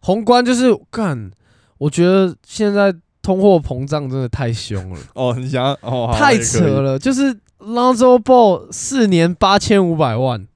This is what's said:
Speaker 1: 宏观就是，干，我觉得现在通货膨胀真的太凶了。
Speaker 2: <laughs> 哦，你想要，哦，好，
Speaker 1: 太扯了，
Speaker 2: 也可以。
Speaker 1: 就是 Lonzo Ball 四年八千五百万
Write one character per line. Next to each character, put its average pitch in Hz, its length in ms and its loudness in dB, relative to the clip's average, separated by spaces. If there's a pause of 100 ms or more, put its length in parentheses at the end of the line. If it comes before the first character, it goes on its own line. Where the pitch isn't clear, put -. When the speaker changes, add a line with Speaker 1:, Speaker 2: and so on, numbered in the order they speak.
Speaker 1:
宏 208 220 -2
观 240 220 2
就 247 80 0
是， 247 140 2 (240)
干， 135 400 -6 (480)
我 147 100 -2
觉 170 160 0
得 185 400 2
现 208 260 -4
在 202 220 2 (300)
通 190 180 -2
货 196 160 6
膨 139 300 -6
胀 147 200 -6
真 131 140 -6
的 123 80 -6
太 117 240 -4
凶 92 380 -10
了。 82 140 -14
Speaker 2:
<laughs> - 100 -20
哦， 123 200 -2
你 127 140 -8
想 127 160 -2
要， 139 60 0 (100)
哦， 120 240 -6
好， - 80 -4
Speaker 1:
太 262 240 2
扯 - 220 -2
了， 139 340 0
Speaker 2:
也 135 40 -4
可 - 0 -
以。 - 20 -4
Speaker 1:
就 262 120 -2
是 269 240 0 (220)
Lonzo 240 640 2
Ball 233 500 2
四 254 360 -2
年 170 260 2
八 196 240 2
千 196 260 2
五 165 140 -2
百 131 180 0
万 117 400 -4